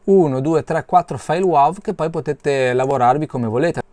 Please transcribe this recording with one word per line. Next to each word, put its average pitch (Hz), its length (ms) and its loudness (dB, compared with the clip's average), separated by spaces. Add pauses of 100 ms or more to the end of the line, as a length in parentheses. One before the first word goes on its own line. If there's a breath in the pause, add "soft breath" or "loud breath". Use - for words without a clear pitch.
uno, 160 360 2
due, 151 240 0
tre, 165 200 -4
quattro - 320 0
file 165 280 -4
wav 160 360 2
che 202 140 -6
poi 160 160 -4
potete 139 640 -2
lavorarvi 131 520 2
come 123 200 -6
volete. 135 360 -2 (100)